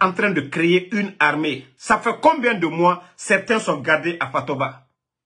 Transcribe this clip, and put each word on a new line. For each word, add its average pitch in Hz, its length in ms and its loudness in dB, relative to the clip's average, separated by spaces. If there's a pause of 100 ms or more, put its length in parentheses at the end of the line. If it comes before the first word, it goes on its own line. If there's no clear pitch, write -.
en 185 100 2
train 202 200 0
de 156 100 0
créer 170 540 0
une 202 240 -4
armée. 147 480 0 (100)
Ça 220 220 0
fait 226 200 -4
combien 262 360 2
de 170 100 -2
mois 170 380 2 (120)
certains 208 440 0
sont 156 200 -4
gardés 156 400 0
à 131 120 -4
Fatoba ? 131 560 -4 (380)